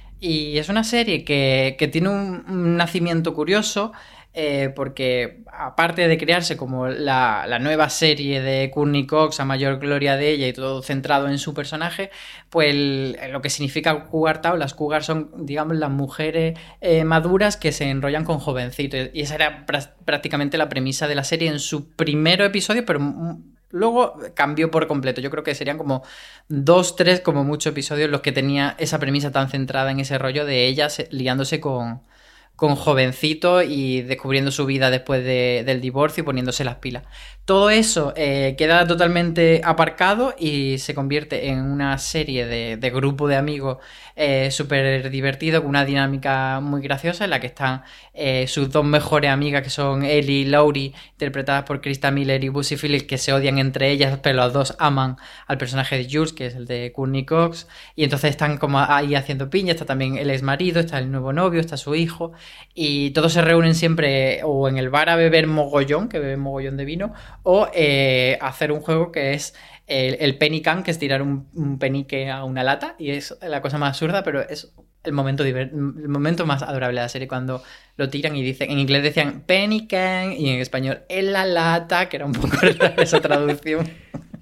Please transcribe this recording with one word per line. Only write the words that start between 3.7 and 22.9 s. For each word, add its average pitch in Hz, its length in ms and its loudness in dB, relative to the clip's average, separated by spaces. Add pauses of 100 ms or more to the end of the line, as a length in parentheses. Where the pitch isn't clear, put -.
eh, 139 380 0
porque 127 680 -4 (140)
aparte 165 520 0
de 160 80 4
crearse 165 400 0
como 127 300 -4
la, 127 600 0
la 120 100 -2
nueva 151 320 2
serie 143 520 0
de 135 280 0
Courtney 143 380 2
Cox, 156 320 2
a 135 60 -2
mayor 135 340 0
gloria 143 380 0
de 147 120 2
ella 143 200 0
y - 20 -4
todo 131 300 -6
centrado 139 480 0
en 139 100 -2
su 147 140 -6
personaje, 160 560 -6 (400)
pues 156 220 4
el, 135 460 0 (140)
lo 139 100 -8
que 135 80 -4
significa 147 580 -2
Cougar 160 340 0
Town, 170 180 0
las 135 140 -4
Cougar 151 320 -2
son, 160 260 -4 (140)
digamos, 151 320 -2
las 151 120 -2
mujeres, 156 720 -2 (220)
eh, 160 240 4
maduras 175 500 2
que 151 160 -2
se 143 180 -4
enrollan 139 360 -2
con 160 140 -2
jovencitos, 131 760 -4
y 156 80 -6
esa 143 140 -6
era 151 300 -2
prá-, 143 380 -6
prácticamente 147 540 -2
la 151 100 2
premisa 135 400 -2
de 147 80 0
la 139 80 -2
serie 165 260 0
en 147 100 -4
su 143 320 -8
primer 156 500 2
episodio, 214 440 0
pero 151 140 0